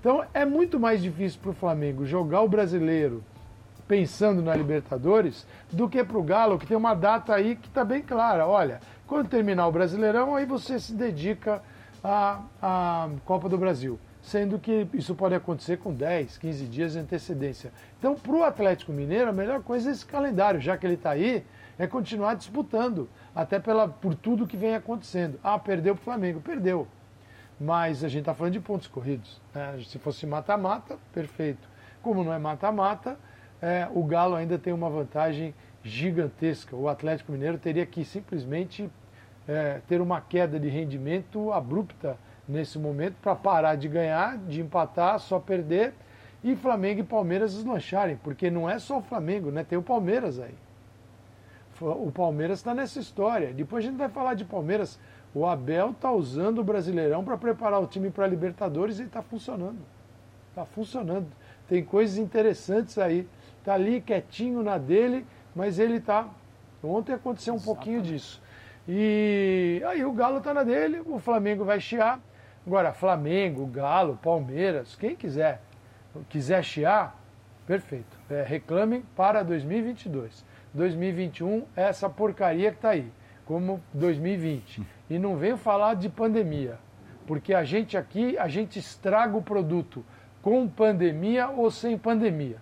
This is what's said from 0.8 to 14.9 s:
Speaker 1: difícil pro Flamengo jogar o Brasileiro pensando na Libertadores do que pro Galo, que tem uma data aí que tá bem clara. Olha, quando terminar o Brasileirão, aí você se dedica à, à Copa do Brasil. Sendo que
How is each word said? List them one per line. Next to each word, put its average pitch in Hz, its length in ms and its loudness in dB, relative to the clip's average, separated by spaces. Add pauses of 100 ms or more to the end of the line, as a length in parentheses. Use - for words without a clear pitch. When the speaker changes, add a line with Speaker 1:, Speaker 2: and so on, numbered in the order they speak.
Speaker 1:
difícil 180 400 -2
pro 190 140 -6
Flamengo 147 520 0
jogar 165 360 2
o 220 80 6
Brasileiro 160 720 2 (640)
pensando 202 540 4
na 160 140 2
Libertadores 151 920 2 (260)
do 208 160 2
que 254 160 2
pro 214 200 0
Galo, 196 340 4
que - 80 -6
tem 220 100 2
uma 220 200 4
data 202 400 4
aí 214 200 2
que - 140 -18
tá 262 160 0
bem 262 160 0
clara. 226 460 2
Olha, 170 340 4 (240)
quando 285 240 0
terminar 202 380 4
o 170 40 4
Brasileirão, 214 640 2
aí 277 80 2
você 262 360 -4
se - 140 -8
dedica 208 680 -2 (420)
à, 202 380 2 (180)
à 175 500 0 (160)
Copa 185 220 0
do 185 120 2
Brasil. 131 400 0 (240)
Sendo 202 340 0
que 214 360 0